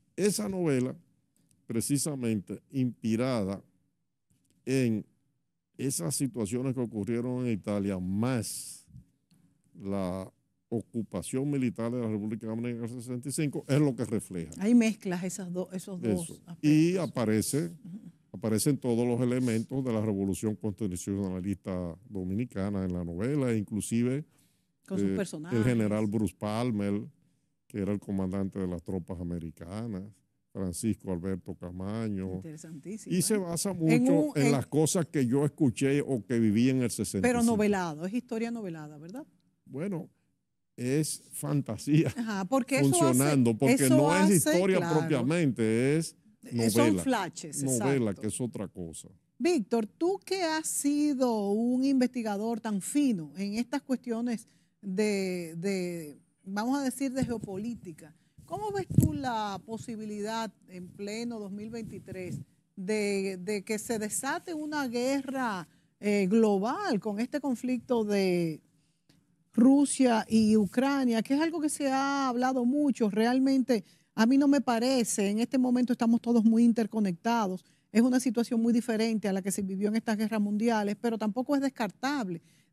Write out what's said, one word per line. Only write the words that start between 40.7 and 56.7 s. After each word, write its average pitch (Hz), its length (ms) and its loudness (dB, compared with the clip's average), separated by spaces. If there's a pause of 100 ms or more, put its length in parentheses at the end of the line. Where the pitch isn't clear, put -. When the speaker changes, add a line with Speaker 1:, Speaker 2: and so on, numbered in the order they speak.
Speaker 1:
es 139 420 0 (100)
fantasía 147 840 0
Speaker 2:
Ajá, 220 300 -4
porque 262 320 0
eso 139 100 4
hace, 127 100 4
Speaker 1:
funcionando, 131 580 4
porque 139 280 4
Speaker 2:
eso 131 120 6
Speaker 1:
no 147 180 6
es 190 80 4
Speaker 2:
hace, 202 140 6
Speaker 1:
historia 185 420 4
Speaker 2:
claro. 170 220 2
Speaker 1:
propiamente, 135 960 2
es - 180 -6 (280)
Speaker 2:
Eh, 226 260 0
son 196 260 4
Speaker 1:
novela. 87 60 -2
Speaker 2:
flashes, 156 600 -4
Speaker 1:
Novela, 127 500 0
Speaker 2:
exacto. - 100 -8
Speaker 1:
que 107 60 -4
es - 120 -6
otra 113 260 -6
cosa. 82 420 -12 (300)
Speaker 2:
Víctor, 240 480 0
tú 370 380 -2
que 381 180 -2
has 320 240 -2
sido 262 840 0
un 240 340 2
investigador 233 760 0
tan 208 200 -4
fino 220 560 0
en 202 180 -4
estas 240 280 -2
cuestiones 240 640 -4 (320)
de, 190 760 -2
de, 175 600 -4 (260)
vamos 220 340 -2